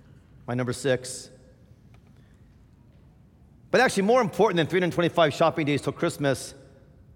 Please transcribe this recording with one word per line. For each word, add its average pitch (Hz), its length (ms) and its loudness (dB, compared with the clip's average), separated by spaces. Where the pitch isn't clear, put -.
my 120 80 -6
number 123 200 -2
six. - 580 -4
But 202 100 6
actually, 202 220 0
more 240 180 4
important 196 360 0
than 160 100 2
three 185 120 0
hundred 180 140 -2
twenty-five 165 400 2
shopping 160 320 0
days 143 160 0
till 143 100 -6
Christmas, - 640 -4